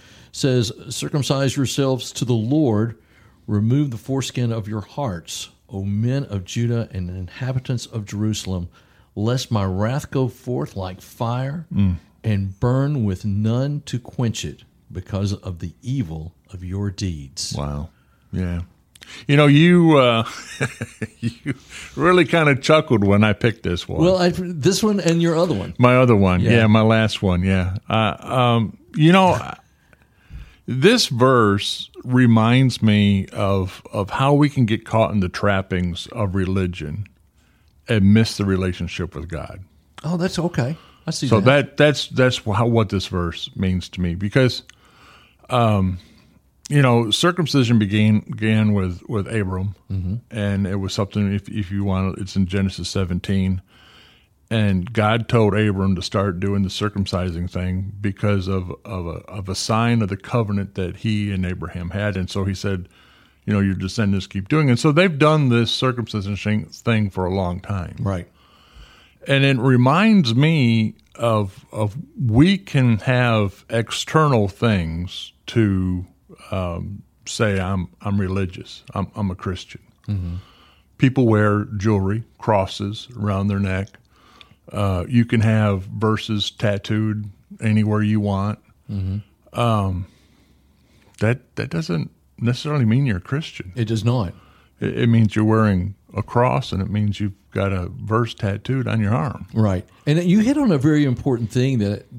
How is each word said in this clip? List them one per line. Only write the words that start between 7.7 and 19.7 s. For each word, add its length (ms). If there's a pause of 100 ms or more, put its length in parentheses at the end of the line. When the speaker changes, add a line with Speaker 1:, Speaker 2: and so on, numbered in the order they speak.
Speaker 1:
of 220
Jerusalem, 640 (440)
lest 360
my 160
wrath 440
go 160
forth 500
like 260
fire 680
Speaker 2:
Mm. 260 (280)
Speaker 1:
and 340
burn 460
with 220
none 580
to 140
quench 480
it 180 (260)
because 440
of 240
the 240
evil 500 (180)
of 140
your 260
deeds." 640
Speaker 2:
Wow. 360 (420)
Yeah. 300 (640)
You 100
know, 100
you, 520